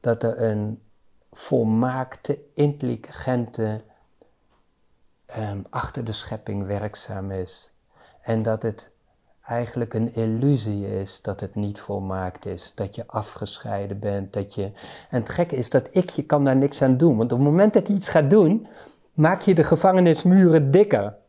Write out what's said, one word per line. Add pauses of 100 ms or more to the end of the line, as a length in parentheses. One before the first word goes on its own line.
dat
er
een (520)
volmaakte, (160)
intelligente, (1500)
ehm, (120)
achter
de
schepping
werkzaam
is. (500)
En
dat
het (560)
eigenlijk
een
illusie
is
dat
het
niet
volmaakt
is,
dat
je
afgescheiden
bent,
dat
je... (460)
En
het
gekke
is
dat
ik,
je
kan
daar
niks
aan
doen,
want
op
het
moment
dat
je
iets
gaat
doen, (460)
maak
je
de
gevangenismuren
dikker. (140)